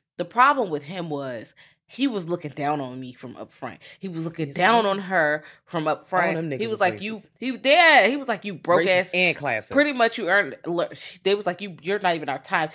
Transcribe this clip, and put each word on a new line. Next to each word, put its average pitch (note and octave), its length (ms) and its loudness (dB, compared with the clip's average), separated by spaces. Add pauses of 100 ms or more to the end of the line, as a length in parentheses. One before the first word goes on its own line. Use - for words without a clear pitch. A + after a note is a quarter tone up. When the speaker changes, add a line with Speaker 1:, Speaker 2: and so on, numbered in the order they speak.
(180)
Speaker 1:
the F3+ 80 -6
problem B3+ 440 2
with C#3+ 140 -4
him F3 260 -8
was C3+ 440 -8 (360)
he B3+ 180 -2
was G3+ 220 -4
looking E3+ 220 -6
down C#3+ 300 -2
on B2+ 180 -10
me B2+ 140 -14
from B2 240 -16
up G#2+ 140 -16
front. A#2 280 -14 (200)
He F#3+ 100 -10
was E3 160 -6
looking E3 220 -6
Speaker 2:
Yes, C#3 100 -10
Speaker 1:
down A3 260 4
Speaker 2:
he G3+ 80 0
Speaker 1:
on G3 60 -2
Speaker 2:
was. G3 100 -8
Speaker 1:
her D3+ 360 0 (220)
from D#3+ 240 -4
up C#3+ 100 -2
Speaker 2:
All - 60 -20
Speaker 1:
front. E3+ 300 0
Speaker 2:
them E3 160 -4
Speaker 1:
He C3 60 -4
Speaker 2:
niggas - 40 -8
Speaker 1:
was A3+ 100 -2
Speaker 2:
was G#3+ 100 -6
Speaker 1:
like, F3 200 2
"You," A3 140 -6
Speaker 2:
racist. - 140 -14 (100)
Speaker 1:
he, A#3+ 240 -6
yeah, C#4+ 440 8
he C4 100 0
was C4+ 120 -6
like, G3+ 160 -4
"You G3+ 80 -8
broke E3+ 300 2
Speaker 2:
Racist F#3 60 2 (180)
Speaker 1:
ass." - 60 -18
Speaker 2:
and F3 240 2
classist. B2 340 -4
Speaker 1:
Pretty D4 220 4
much, A3+ 240 2
you F#3+ 120 -2
earned, F3+ 260 2 (100)
look, E3+ 300 -4 (280)
they G3 120 2
was G#3 100 -4
like, F#3+ 140 -4
"You, G3 220 -12
you're G3 180 -4
not F3+ 160 2
even D3+ 140 -6
our C#3 100 -4
time. D#3+ 360 -2